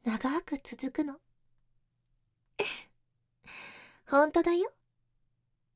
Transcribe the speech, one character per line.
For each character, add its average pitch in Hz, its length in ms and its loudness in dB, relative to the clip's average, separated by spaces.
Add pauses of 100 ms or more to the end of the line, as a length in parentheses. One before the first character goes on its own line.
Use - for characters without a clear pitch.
長 262 400 -2
く 277 160 -8
続 - 320 -8
く 311 140 -2
の。 277 160 -8 (1400)
<laughs> - 1500 -12
本 294 220 6
当 339 100 4
だ 339 120 4
よ。 381 180 2 (1040)